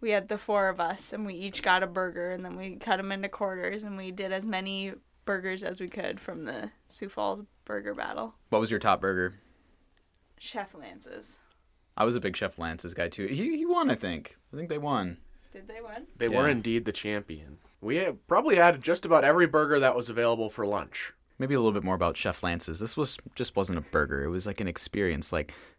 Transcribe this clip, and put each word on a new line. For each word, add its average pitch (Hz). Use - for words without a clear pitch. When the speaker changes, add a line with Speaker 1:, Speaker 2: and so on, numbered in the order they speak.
Speaker 1:
We 233
had 202
the 214
four 202
of 185
us, 175
and 214
we 196
each 190
got 185
a 185
burger, 175
and 180
then 180
we 185
cut 202
'em 196
into 196
quarters, 190
and 208
we 185
did 190
as 190
many 196
burgers 190
as 185
we 185
could 196
from 165
the 214
Sioux -
Falls 202
burger 104
battle. -
Speaker 2:
What 110
was 110
your 107
top 98
burger? 92
Speaker 1:
Chef 202
Lance's. 98
Speaker 2:
I 107
was 120
a 120
big 95
Chef -
Lance's 82
guy, 85
too. 95
He, 214
he 320
won, 349
I 120
think. 85
I -
think 165
they 151
won. 117
Speaker 1:
Did -
they 220
win? 226
Speaker 3:
They 117
were 123
Speaker 2:
Yeah. 147
Speaker 3:
indeed 117
the 107
champion. 82
We 117
had, 185
probably 226
had 170
just 170
about 160
every 160
burger 151
that 131
was 120
available 117
for 107
lunch. 101
Speaker 2:
Maybe 131
a 135
little 113
bit 101
more 92
about 85
Chef -
Lance's. 85
This 92
was, 147
just -
wasn't 92
a 80
burger. 73
It 76
was, 90
like, 98
an 101
experience. 87
Like, 78